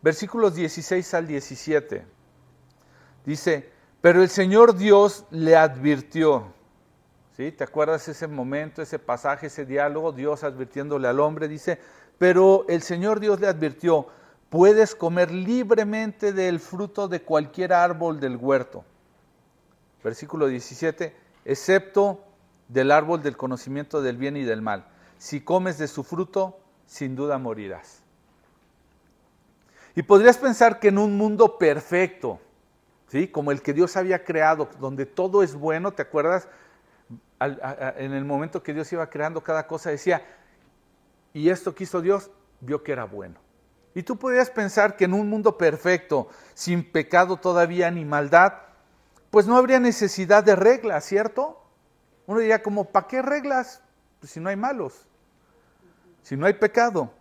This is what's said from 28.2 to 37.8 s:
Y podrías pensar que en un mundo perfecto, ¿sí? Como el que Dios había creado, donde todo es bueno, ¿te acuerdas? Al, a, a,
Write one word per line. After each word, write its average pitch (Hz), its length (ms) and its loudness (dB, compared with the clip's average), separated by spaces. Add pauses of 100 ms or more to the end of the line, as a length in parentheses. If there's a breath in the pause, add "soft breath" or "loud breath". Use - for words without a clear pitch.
Y 170 80 -4
podrías 220 340 8
pensar 233 420 2
que 214 100 4
en 196 100 0
un 208 180 0
mundo 214 400 2
perfecto, 156 840 -2 (680)
¿sí? 156 200 -4
Como 143 240 -6
el 143 100 -4
que 143 120 -4
Dios 175 240 0
había 185 260 -2
creado, 156 460 0 (100)
donde 135 280 -8
todo 190 340 0
es 151 140 0
bueno, 160 380 -4
¿te 160 100 -8
acuerdas? 165 440 -2 (920 soft breath)
Al, 139 240 -6
a, 131 60 -8
a, 135 280 -10